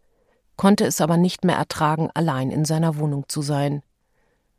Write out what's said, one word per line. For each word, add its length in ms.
konnte 280
es 140
aber 160
nicht 300
mehr 100
ertragen, 580
allein 380
in 140
seiner 320
Wohnung 320
zu 120
sein. 400